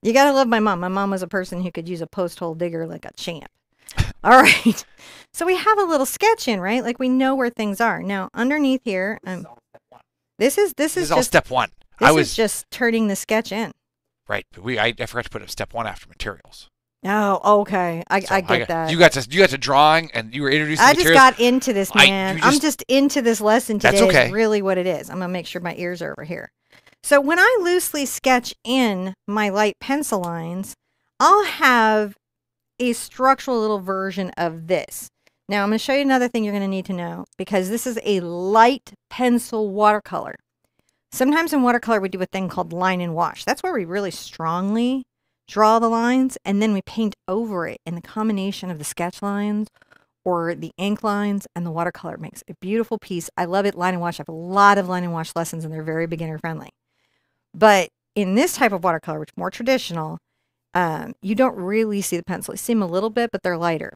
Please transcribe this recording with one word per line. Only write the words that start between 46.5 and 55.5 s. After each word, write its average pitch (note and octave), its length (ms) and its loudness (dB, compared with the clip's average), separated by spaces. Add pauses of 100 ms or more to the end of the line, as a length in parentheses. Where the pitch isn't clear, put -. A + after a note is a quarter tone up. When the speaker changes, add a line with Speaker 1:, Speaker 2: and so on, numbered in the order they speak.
Speaker 1:
then A3 100 2
we F#3+ 100 -2
paint A3 320 -4 (140)
over F#3+ 380 -4
it. - 180 -12
And F3 120 -8
the E3+ 60 -12
combination G3 680 -4
of D#3+ 80 -8
the D3 60 -14
sketch - 380 -8
lines G#3 460 -2 (560)
or E3+ 300 0
the D#3+ 240 -10
ink G3+ 240 -4
lines G#3 520 -2
and F3 120 -6
the E3+ 40 -6
watercolor E3+ 460 -6
makes - 320 -16
a D#3+ 120 -16
beautiful A3 380 -4
piece. F3 380 -8
I F3 80 -2
love G3 220 0
it. G3 80 -2
Line F3+ 200 -2
and F3 60 -4
wash. E3+ 180 -6
I D#3 40 -12
have - 60 -12
a E3 40 -14
lot G3 460 4
of F3+ 100 -2
line F3+ 160 -2
and E3+ 80 -4
wash D#3+ 240 -6
lessons, E3 280 -6